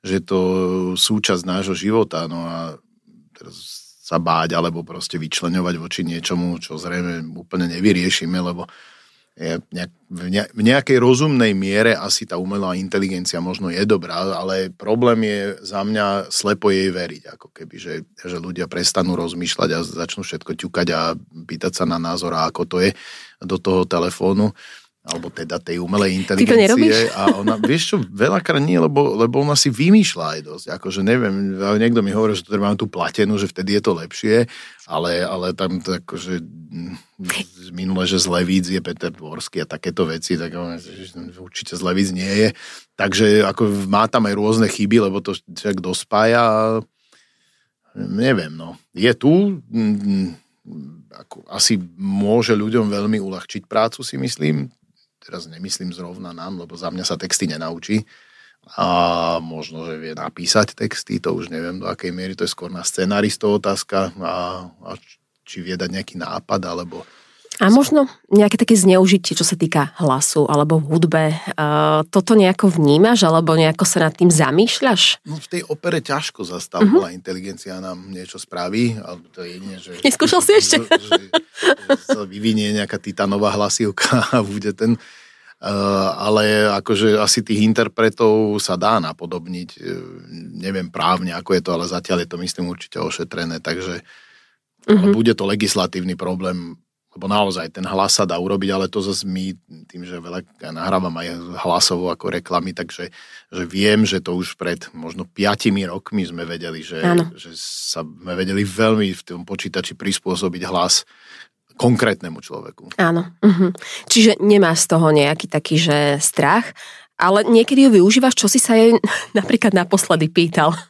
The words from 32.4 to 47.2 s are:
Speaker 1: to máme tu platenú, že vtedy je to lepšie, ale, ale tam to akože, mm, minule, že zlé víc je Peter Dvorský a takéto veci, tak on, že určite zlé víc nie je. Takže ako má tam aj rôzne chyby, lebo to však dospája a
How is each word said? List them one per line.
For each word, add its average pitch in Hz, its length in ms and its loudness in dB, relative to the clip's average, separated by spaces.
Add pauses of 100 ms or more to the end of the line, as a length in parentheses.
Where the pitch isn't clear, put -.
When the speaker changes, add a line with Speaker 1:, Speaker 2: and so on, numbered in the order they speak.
Speaker 1:
to 104 80 -6
máme 101 240 0
tu 110 80 -2
platenú, 98 480 0
že 98 160 -2
vtedy 95 240 -4
je 101 80 2
to 95 160 0
lepšie, 110 480 0 (380)
ale, 82 260 -4 (100)
ale 90 320 -4
tam 92 300 -4
to 90 160 -6
akože, 90 400 -10
mm, 82 560 -14 (760)
minule, 92 320 -4
že 92 120 -2
zlé 87 300 0
víc 92 240 0
je 95 80 -4
Peter 87 320 -8
Dvorský 78 480 -12
a 80 100 -6
takéto 85 380 -4
veci, 80 300 -4
tak 82 180 -8
on, 85 240 -10
že 92 320 -18 (260)
určite 92 380 -14
zlé 90 240 -2
víc 95 160 0
nie 90 160 -4
je. 107 180 4 (440)
Takže 101 340 0 (180)
ako 98 180 -2 (220)
má 101 220 2
tam 113 160 0
aj 101 120 0
rôzne 107 320 2
chyby, 107 360 2
lebo 98 160 0
to 98 160 -6
však 95 480 -6
dospája 107 560 2
a 110 220 4 (1300)